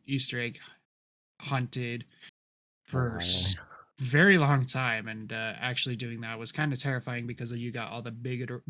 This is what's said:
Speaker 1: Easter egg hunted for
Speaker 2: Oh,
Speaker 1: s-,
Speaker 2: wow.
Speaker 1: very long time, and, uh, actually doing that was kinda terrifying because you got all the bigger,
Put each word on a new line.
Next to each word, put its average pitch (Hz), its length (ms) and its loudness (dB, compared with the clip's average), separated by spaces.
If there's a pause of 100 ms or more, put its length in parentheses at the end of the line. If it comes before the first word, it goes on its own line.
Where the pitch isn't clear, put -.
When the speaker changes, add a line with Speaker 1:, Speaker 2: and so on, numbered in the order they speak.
Speaker 1:
Easter 131 320 0
egg 120 220 -6 (800)
hunted 123 640 -4 (800)
for 123 300 0
Speaker 2:
Oh, - 20 -6
Speaker 1:
s-, 90 400 6
Speaker 2:
wow. - 80 -16 (340)
Speaker 1:
very 147 380 8
long 139 300 4
time, 117 420 0
and, 110 240 -8
uh, 113 240 -4
actually 123 400 -2
doing 117 240 -8
that 113 180 -8
was 113 140 -6
kinda 151 240 0
terrifying 123 500 -4
because 120 260 -8
you 120 180 -6
got 110 200 -6
all 117 120 -8
the 117 80 -10
bigger, 123 600 -6